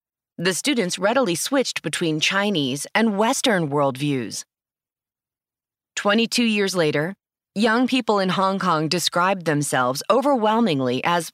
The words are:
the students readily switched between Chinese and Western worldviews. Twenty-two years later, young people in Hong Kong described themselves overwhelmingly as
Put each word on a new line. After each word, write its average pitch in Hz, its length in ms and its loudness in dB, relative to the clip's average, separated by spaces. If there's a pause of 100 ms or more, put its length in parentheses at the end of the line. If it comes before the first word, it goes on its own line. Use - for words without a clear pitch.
(380)
the 180 160 0
students 233 440 -2
readily 202 360 2
switched - 480 -2
between 156 360 -2
Chinese 156 760 -2
and 214 240 0
Western 214 500 0
worldviews. 139 760 -2 (1500)
Twenty-two 226 480 0
years 208 320 0
later, 156 400 0 (400)
young 226 320 2
people 233 320 2
in 190 120 0
Hong 190 280 0
Kong 160 300 0
described 180 560 0
themselves 143 640 0
overwhelmingly 214 960 2
as 170 280 0